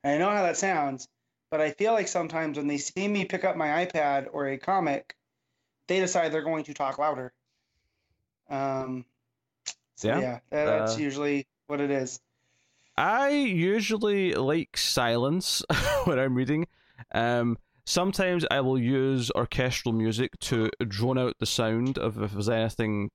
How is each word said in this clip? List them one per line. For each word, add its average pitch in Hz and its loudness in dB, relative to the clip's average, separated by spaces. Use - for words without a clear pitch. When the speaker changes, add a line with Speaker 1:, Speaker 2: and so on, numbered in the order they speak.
Speaker 1:
And 143 2
I - 0
know 185 2
how 202 2
that 170 0
sounds, 147 -2
but 156 0
I 151 2
feel 214 0
like 208 2
sometimes 160 0
when 147 -2
they 147 0
see 185 -2
me 202 2
pick 185 -2
up 185 2
my 160 2
iPad 143 0
or 143 -2
a 135 -4
comic, 156 -2
they 185 2
decide 170 0
they're 160 -2
going 156 -2
to 147 -14
talk 135 -4
louder. 135 -2
Um, 131 -4
so - -2
Speaker 2:
Yeah. 135 2
Speaker 1:
yeah, 123 -4
that, 151 0
that's 110 2
Speaker 2:
Uh, - -6
Speaker 1:
usually 143 -2
what 147 -4
it 143 0
is. 131 -2
Speaker 2:
I 226 2
usually 202 0
like 143 0
silence 127 0
<laughs> 571 0
when 147 2
I'm 131 2
reading. 143 0
Um, 120 0
sometimes 185 0
I 139 2
will 131 2
use 131 2
orchestral 123 0
music 113 0
to 113 2
drone 117 0
out 127 0
the 113 -2
sound 117 0
of 104 -4
if 104 -2
there's 101 -2
anything 107 0